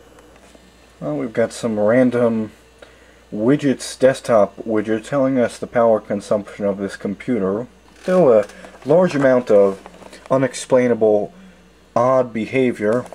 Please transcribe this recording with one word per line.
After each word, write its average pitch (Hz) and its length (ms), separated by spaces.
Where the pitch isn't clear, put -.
Well, 151 180
we've 127 160
got 113 200
some 110 260
random 113 720
widgets, 127 680
desktop 123 580
widget, 110 480
telling 135 320
us 117 220
the - 80
power 113 320
consumption 104 640
of 98 120
this 98 180
computer. 101 720
Still 180 300
a 107 160
large 170 300
amount 131 360
of 101 280
unexplainable, 120 1000
odd 127 380
behavior. 113 840